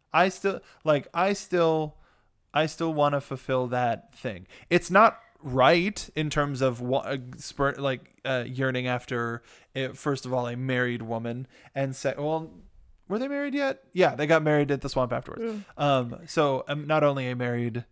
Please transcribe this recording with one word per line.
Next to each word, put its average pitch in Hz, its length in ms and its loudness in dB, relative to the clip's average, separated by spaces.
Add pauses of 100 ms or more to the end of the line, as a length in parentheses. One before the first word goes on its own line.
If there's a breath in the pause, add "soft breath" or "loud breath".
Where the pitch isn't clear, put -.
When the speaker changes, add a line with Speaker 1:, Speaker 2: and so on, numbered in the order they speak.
(140)
Speaker 1:
I 180 160 4
still, 190 320 -4 (220 soft breath)
like, 147 320 2
I 190 180 2
still, 160 640 0 (580)
I 156 140 2
still 165 260 -4
wanna 147 280 2
fulfill 131 480 -2
that 123 440 -2
thing." 95 320 -10 (240 loud breath)
It's 175 220 2
not 208 280 6 (220)
right 156 720 4
in 156 140 -2
terms 143 320 -2
of 127 180 2
wa-, 123 200 -2
uh, 135 180 -4 (200)
spur-, - 420 -2
like, 135 440 -6
uh, 127 220 -2
yearning 127 400 -2
after, 120 560 -4 (340 soft breath)
uh, 135 200 -4
first 139 320 -2
of 127 60 -4
all, 127 140 0
a 120 80 -6
married 123 460 -2
woman, 117 460 -6 (260 soft breath)
and 135 220 -2
se-, 131 240 -2
well, 160 320 -2 (560)
were 196 100 -2
they 254 100 -2
married 285 280 -4
yet? 277 260 -2 (120)
Yeah, 180 200 4
they 147 140 0
got 156 160 6
married 147 260 4
at 139 120 0
the 139 80 -6
swamp 123 220 0
afterwards. 123 300 -6
Speaker 2:
Mm. 220 240 -6 (100)
Speaker 1:
Um, 131 520 0
so, 139 400 2
um, 147 180 -6
not 151 180 2
only 139 280 2
a 127 40 -4
married 120 560 -2